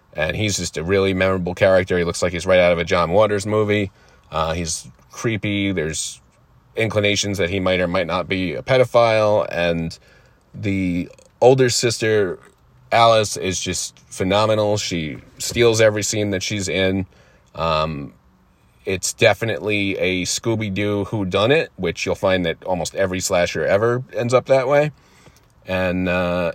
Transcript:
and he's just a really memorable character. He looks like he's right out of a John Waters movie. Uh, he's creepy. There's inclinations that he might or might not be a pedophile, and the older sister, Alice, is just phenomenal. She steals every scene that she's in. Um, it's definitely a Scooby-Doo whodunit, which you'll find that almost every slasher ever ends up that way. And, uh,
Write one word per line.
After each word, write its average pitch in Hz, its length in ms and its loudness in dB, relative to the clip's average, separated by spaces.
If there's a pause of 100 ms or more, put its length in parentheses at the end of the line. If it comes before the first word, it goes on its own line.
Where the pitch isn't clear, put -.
(120)
and 80 240 -4
he's 104 200 -2
just 87 200 -8
a 85 60 -6
really 95 320 0
memorable 92 400 0
character. 92 440 4
He 87 60 0
looks 85 180 -4
like 87 100 -2
he's 85 140 -6
right 92 120 4
out 87 140 6
of 85 60 2
a 85 60 -2
John 85 260 0
Waters 104 360 2
movie. 104 460 0 (380)
Uh, 80 240 -2
he's 85 340 -8 (240)
creepy. 101 600 -4
There's 78 480 -6 (540)
inclinations 104 640 -2
that 87 100 0
he 98 120 -2
might 92 200 0
or 90 60 0
might 90 200 -2
not 85 220 -4
be 92 260 -4
a 62 80 -8
pedophile, 113 880 2
and 85 460 -2 (560)
the 95 560 -2 (320)
older 127 300 6
sister, 107 720 0 (500)
Alice, 113 460 4
is 90 240 -4
just - 380 -6 (120)
phenomenal. 107 640 2
She 80 420 -6 (200)
steals 117 420 2
every 107 220 4
scene 104 280 -2
that 95 120 -2
she's 101 260 -4
in. 95 380 0 (480)
Um, 78 580 -4 (720)
it's 95 300 -6
definitely 101 840 0
a 90 280 -2
Scooby-Doo 104 800 -4
whodunit, 107 680 0
which 87 300 -4
you'll 92 80 -2
find 92 320 0
that 80 180 -6
almost 87 300 -4
every 92 260 -2
slasher 87 440 -2
ever 113 480 0
ends 120 200 -2
up 127 140 2
that 131 220 2
way. 147 240 2 (760)
And, 92 420 -2
uh, 87 460 -2